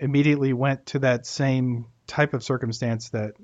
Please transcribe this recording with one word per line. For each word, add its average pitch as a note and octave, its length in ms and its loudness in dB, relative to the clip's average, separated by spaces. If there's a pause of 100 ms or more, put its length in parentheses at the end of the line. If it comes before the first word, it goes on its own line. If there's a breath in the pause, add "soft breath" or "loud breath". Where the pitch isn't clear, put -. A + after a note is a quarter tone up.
immediately C#3 520 2
went C3+ 340 0
to - 120 -4
that B2+ 280 2
same B2+ 600 0 (200)
type D3 280 0
of B2+ 80 -4
circumstance A#2 680 -4
that G#2+ 220 -4 (120)